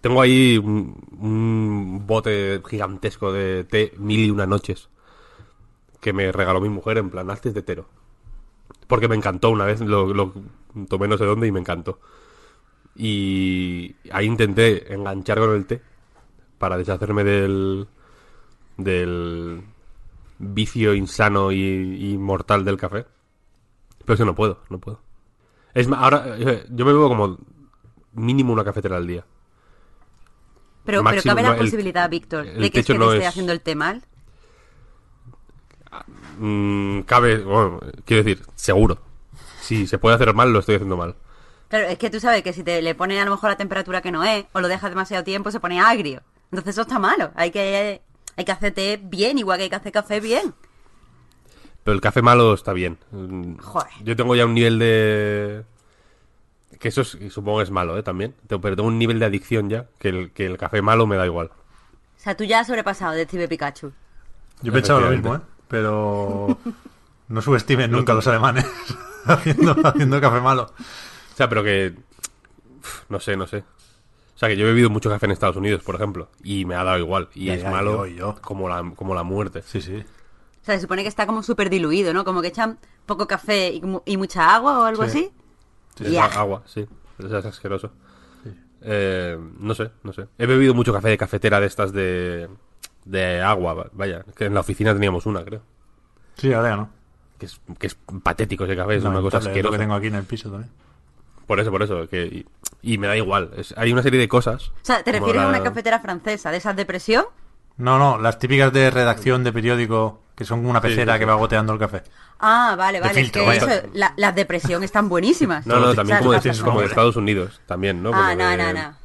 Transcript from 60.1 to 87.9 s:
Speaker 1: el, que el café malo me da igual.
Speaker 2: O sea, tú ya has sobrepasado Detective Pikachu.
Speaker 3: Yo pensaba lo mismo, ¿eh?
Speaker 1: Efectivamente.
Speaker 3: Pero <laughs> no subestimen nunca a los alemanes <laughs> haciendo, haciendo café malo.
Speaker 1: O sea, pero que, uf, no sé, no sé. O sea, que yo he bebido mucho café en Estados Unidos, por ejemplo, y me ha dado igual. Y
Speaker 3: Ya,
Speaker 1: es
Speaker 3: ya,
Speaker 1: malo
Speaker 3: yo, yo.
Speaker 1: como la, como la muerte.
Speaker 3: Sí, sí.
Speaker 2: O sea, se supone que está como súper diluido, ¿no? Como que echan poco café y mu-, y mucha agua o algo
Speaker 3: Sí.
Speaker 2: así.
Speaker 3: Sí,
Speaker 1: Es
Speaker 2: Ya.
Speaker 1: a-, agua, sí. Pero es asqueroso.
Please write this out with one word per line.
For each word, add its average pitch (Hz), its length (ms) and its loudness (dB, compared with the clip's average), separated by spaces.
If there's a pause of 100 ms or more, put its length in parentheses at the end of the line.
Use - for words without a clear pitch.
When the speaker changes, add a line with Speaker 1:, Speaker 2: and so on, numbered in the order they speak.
Speaker 1:
el, 90 220 -6
que 98 140 -4
el 92 120 -6
café 98 240 -2
malo 110 240 4
me 101 100 0
da 92 100 2
igual. 85 220 -4
Speaker 2:
O - 720 -20
sea, 202 160 -8
tú 214 80 -6
ya 220 160 2
has 226 80 -2
sobrepasado 202 440 -4
Detective 165 360 -4
Pikachu. 143 440 -8 (720)
Speaker 3:
Yo 117 100 -4
pensaba 131 280 4
lo 92 100 4
mismo, 117 240 0
¿eh? 151 40 -4
Speaker 1:
Efectivamente. - 180 -16 (120)
Speaker 3:
Pero 101 880 -2 (340)
<laughs> - 360 -20
no 110 140 -4
subestimen 123 480 2
nunca 123 220 2
a - 20 6
los 110 140 2
alemanes 123 360 2 (320)
<laughs> - 280 -18
haciendo, - 600 4
haciendo 143 360 4
café 123 200 4
malo. 127 220 2 (100)
Speaker 1:
O - 640 -20
sea, 127 120 2
pero 107 140 0
que, 98 320 0 (880)
uf, - 300 -16
no 98 100 -6
sé, 101 160 -4
no 95 100 -6
sé. 104 120 -8 (760)
O - 40 -20
sea, 113 100 0
que 104 80 2
yo 104 80 2
he 110 60 6
bebido 117 200 6
mucho 107 200 0
café 104 160 -2
en 104 60 2
Estados 95 240 0
Unidos, 98 260 -2
por 92 120 -8
ejemplo, 92 340 -6 (140)
y 98 220 -6
me 87 120 -6
ha 92 80 -2
dado 92 140 0
igual. 87 360 -4
Y 92 120 -8
Speaker 3:
Ya, 92 80 -2
Speaker 1:
es 87 80 -6
Speaker 3:
ya, 95 80 -6
Speaker 1:
malo 101 360 -2
Speaker 3:
yo, 87 100 -14
yo. 101 260 -8
Speaker 1:
como 95 260 -8
la, 87 140 -4 (140)
como 95 180 -6
la 87 80 -4
muerte. 95 400 -6
Speaker 3:
Sí, - 180 -8
sí. 92 160 -12
Speaker 2:
O - 720 -20
sea, 208 100 0
se 185 60 -4
supone 185 200 -4
que 196 60 -4
está 208 180 -2
como 220 160 -4
súper 202 280 -2
diluido, 175 440 0
¿no? 190 100 0
Como 180 180 -2
que 170 60 -4
echan 226 300 -4 (280)
poco 202 200 -4
café 196 460 -2
y 170 100 -8
mu-, 190 240 -6
y 202 100 -2
mucha 185 380 4
agua 254 260 2
o - 40 6
algo 220 200 0
Speaker 3:
Sí. 226 40 -2
Speaker 2:
así. 330 220 -2 (640)
Speaker 3:
Sí, - 100 -12
Speaker 1:
Es 160 60 0
Speaker 2:
Ya. 165 140 4
Speaker 1:
a-, 104 140 -2
agua, 98 260 -2
sí. 104 200 -8 (300)
Pero 101 220 -6
es 95 60 -6
asqueroso. 101 460 -8 (540)